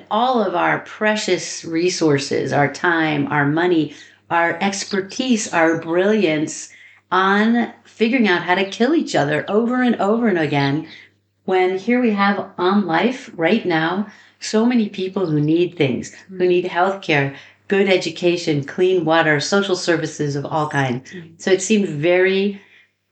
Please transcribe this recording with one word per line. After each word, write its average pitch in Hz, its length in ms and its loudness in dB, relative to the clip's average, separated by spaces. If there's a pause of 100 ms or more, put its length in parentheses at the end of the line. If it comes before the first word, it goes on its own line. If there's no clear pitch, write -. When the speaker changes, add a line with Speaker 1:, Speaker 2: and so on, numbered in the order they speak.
(120)
Speaker 1:
all 240 300 2
of 180 140 -2
our 160 240 0
precious 214 840 -2
resources, 160 880 0
our 139 180 2
time, 156 560 0
our 147 180 0
money, 160 480 0 (360)
our 170 320 0
expertise, 202 920 -2
our 165 280 2
brilliance 165 880 0 (420)
on 208 640 2 (100)
figuring 233 440 0
out 175 160 2
how 180 120 2
to 196 140 -2
kill 254 240 0
each 311 220 0
other 147 340 0
over 240 320 0
and 240 160 2
over 226 300 0
and 180 100 2
again, 143 500 0 (580)
when 185 320 0
here 233 240 0
we 233 100 2
have 196 460 0
on 185 280 2
life 180 500 -2
right 175 300 2
now 175 400 0 (340)
so 220 260 0
many 240 240 2
people 190 360 -4
who 151 160 0
need 170 340 2
things, 127 380 -2 (160)
who 190 80 -16
Speaker 2:
Mm. 180 100 0
Speaker 1:
need 180 180 2
healthcare, 170 720 -2 (320)
good 196 220 2
education, 170 760 0
clean 185 420 0
water, 156 340 2
social 196 360 0
services 151 600 -2
of 139 100 -6
all 151 220 -2
kinds. 131 440 -2
Speaker 2:
Mm. 175 200 -16 (100)
Speaker 1:
So 190 100 0
it 185 100 2
seemed 208 260 2
very, 185 760 0 (500)